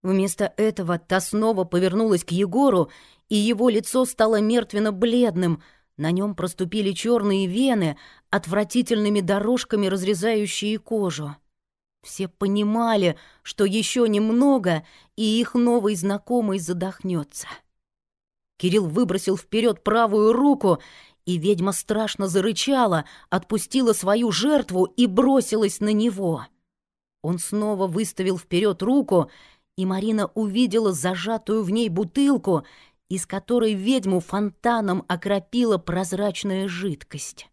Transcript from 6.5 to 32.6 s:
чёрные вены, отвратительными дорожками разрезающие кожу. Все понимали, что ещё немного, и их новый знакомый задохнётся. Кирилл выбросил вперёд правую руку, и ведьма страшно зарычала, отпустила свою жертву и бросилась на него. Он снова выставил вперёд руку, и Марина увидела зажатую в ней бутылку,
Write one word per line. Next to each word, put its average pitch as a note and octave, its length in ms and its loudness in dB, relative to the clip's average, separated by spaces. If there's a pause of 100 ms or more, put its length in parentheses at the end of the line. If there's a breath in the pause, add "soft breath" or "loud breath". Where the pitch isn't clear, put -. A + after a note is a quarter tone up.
чёрные G3+ 520 0
вены, G3+ 520 0 (320 loud breath)
отвратительными A#3+ 920 0
дорожками G#3 680 0
разрезающие G#3 920 -2
кожу. D#3 560 -4 (680)
Все - 260 -8
понимали, G#3 880 0 (260 loud breath)
что - 220 -2
ещё A3 400 0
немного, A3 800 2 (320 soft breath)
и A3 240 2
их A#3 140 -4
новый A#3+ 400 2
знакомый G3+ 640 -2
задохнётся. F3 880 -6 (1080)
Кирилл F#3 300 0
выбросил F#3+ 480 0
вперёд A3+ 480 -2
правую G#3+ 480 2
руку, B3+ 480 4 (460 loud breath)
и F3+ 120 -2
ведьма F#3+ 340 0
страшно G#3+ 560 -4
зарычала, G3 760 0 (240 loud breath)
отпустила A3 640 0
свою G#3+ 380 2
жертву F#3 540 2
и A#3+ 220 2
бросилась A3 720 2
на G#3 140 0
него. F#3+ 520 -2 (760)
Он F3 160 -2
снова G#3 500 -2
выставил F#3 500 -2
вперёд G3 440 -2
руку, G#3 480 2 (460 soft breath)
и F#3 100 -4
Марина G3+ 480 -2
увидела G#3+ 580 0
зажатую F#3+ 720 -2
в F3 60 -2
ней A3+ 200 0
бутылку, G3 760 0 (440 soft breath)